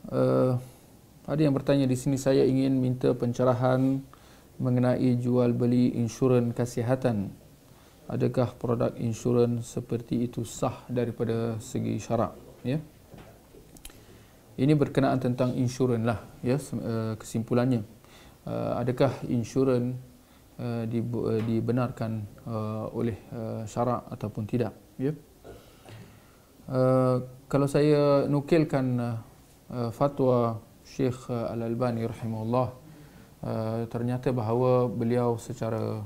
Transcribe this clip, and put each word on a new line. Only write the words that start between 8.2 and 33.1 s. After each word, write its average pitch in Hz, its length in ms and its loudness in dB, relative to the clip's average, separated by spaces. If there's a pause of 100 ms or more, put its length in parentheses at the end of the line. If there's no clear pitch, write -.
produk 120 400 0
insurans 120 640 0
seperti 120 640 -4
itu 120 160 -6
sah - 480 -6
daripada 113 720 -2
segi 113 320 -4
syarak?" 110 400 -2 (320)
Ya. 151 160 -2 (1800)
Ini 147 160 6
berkenaan 131 480 2
tentang 123 320 0
insurans 123 480 0
lah, 117 160 0 (240)
ya, 127 160 0
sem-, - 240 -8
eh, 110 320 -4
kesimpulannya. 120 680 0 (640)
Eh, 117 320 -4
adakah 127 560 0
insurans, 123 640 0 (640)
eh, 117 260 -4
dibu-, 113 460 -2
eh, 110 160 0
dibenarkan, 117 640 -2 (320)
eh, 110 480 -6
oleh, 117 260 -2 (140)
eh, 113 340 -8
syarak 120 460 -2
ataupun 110 340 -6
tidak, 113 300 -2 (240)
ya? 143 160 -2 (1500)
Eh, 127 480 4 (300)
kalau 139 240 2
saya 147 560 4
nukilkan, 143 580 2 (140)
eh, 120 180 -2 (560)
eh, 120 220 -2
fatwa 127 640 2 (260)
Syekh, 127 480 -4
eh, 117 220 -4
Al-Albani 117 500 -2
rahimahullah, 113 600 -2 (800)